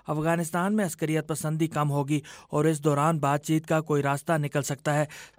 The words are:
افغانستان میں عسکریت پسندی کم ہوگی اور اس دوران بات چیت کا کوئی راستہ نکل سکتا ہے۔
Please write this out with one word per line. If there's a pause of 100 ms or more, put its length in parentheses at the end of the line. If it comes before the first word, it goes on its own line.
افغانستان
میں
عسکریت
پسندی
کم
ہوگی (300)
اور
اس
دوران
بات
چیت
کا
کوئی
راستہ
نکل
سکتا
ہے۔ (340)